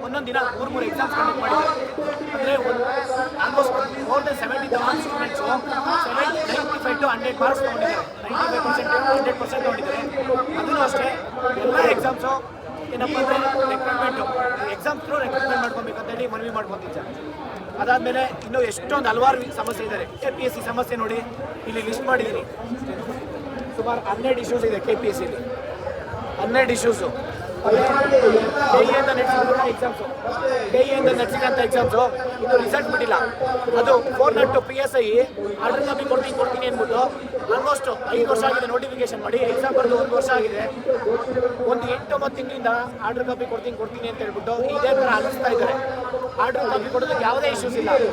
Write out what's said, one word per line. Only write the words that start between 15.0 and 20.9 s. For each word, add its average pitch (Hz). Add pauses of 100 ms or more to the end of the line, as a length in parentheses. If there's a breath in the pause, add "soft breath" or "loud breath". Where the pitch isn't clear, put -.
ಥ್ರೂ 277
ರಿಕ್ರೂಟ್ಮೆಂಟ್ 254
ಮಾಡ್ಕೊಬೇಕಂತ 226
ಹೇಳಿ 240
ಮನವಿ 226
ಮಾಡ್ಕೊತೀನಿ 202
ಸರ್. - (720)
ಅದಾದ್ಮೇಲೆ 247 (220)
ಇನ್ನೂ 240 (100)
ಎಷ್ಟೊಂದು 254
ಹಲವಾರು 254
ವಿ-, -
ಸಮಸ್ಯೆ 226
ಇದೆ. 208 (220)
ಕೆ 269
ಪಿ 247
ಎಸ್ -
ಸಿ 233
ಸಮಸ್ಯೆ 247